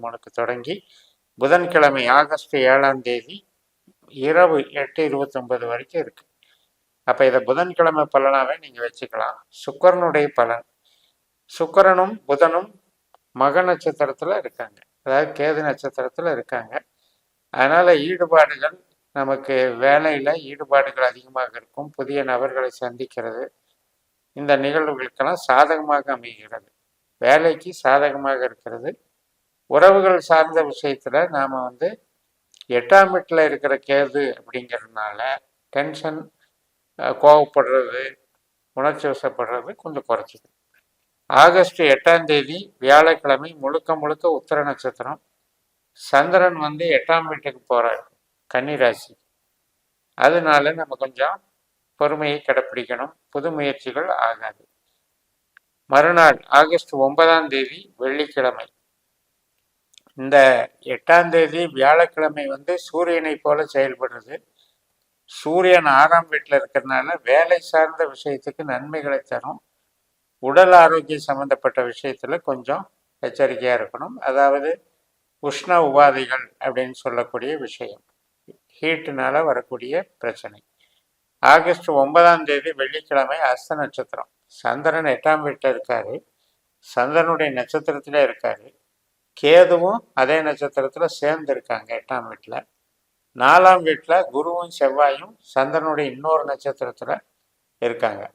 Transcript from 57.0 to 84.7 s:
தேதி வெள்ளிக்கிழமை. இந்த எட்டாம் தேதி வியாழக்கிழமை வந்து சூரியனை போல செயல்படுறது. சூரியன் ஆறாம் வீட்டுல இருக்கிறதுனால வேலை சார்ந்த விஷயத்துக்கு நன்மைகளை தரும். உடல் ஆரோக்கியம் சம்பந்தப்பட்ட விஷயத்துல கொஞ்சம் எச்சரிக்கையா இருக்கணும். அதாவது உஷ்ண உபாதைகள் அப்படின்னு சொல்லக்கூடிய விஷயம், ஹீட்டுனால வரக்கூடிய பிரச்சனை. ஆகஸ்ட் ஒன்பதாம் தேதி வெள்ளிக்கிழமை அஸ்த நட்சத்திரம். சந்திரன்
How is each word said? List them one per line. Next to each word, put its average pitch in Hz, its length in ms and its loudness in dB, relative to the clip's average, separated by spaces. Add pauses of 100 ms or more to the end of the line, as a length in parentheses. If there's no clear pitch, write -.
தேதி 135 500 -8
வெள்ளிக்கிழமை. 131 720 -4 (1500)
இந்த 135 200 2 (460)
எட்டாம் 170 460 2
தேதி 165 380 0
வியாழக்கிழமை 151 800 0
வந்து 143 300 -6
சூரியனை 165 580 -4
போல 151 380 -2
செயல்படுறது. 123 600 -4 (960)
சூரியன் 180 540 2
ஆறாம் 156 460 4
வீட்டுல 147 240 -2
இருக்கிறதுனால 135 680 -2
வேலை 170 360 2
சார்ந்த 160 460 -2
விஷயத்துக்கு 139 580 -10
நன்மைகளை 143 560 -6
தரும். 127 400 -12 (840)
உடல் 170 280 6
ஆரோக்கியம் 160 480 6
சம்பந்தப்பட்ட 135 640 -4
விஷயத்துல 131 580 -8
கொஞ்சம் 135 420 -8 (400)
எச்சரிக்கையா 127 520 -2
இருக்கணும். 120 440 -10
அதாவது 139 500 0 (760)
உஷ்ண 143 280 -6 (100)
உபாதைகள் 135 640 2 (140)
அப்படின்னு 127 320 -6
சொல்லக்கூடிய 123 640 -8
விஷயம், 113 460 -14 (800)
ஹீட்டுனால 151 640 -4
வரக்கூடிய 131 760 -6
பிரச்சனை. 107 420 -12 (840)
ஆகஸ்ட் 165 460 4
ஒன்பதாம் 160 540 4
தேதி 147 280 -4
வெள்ளிக்கிழமை 139 680 -4
அஸ்த 139 360 -4
நட்சத்திரம். - 540 -10 (160)
சந்திரன் 156 600 -4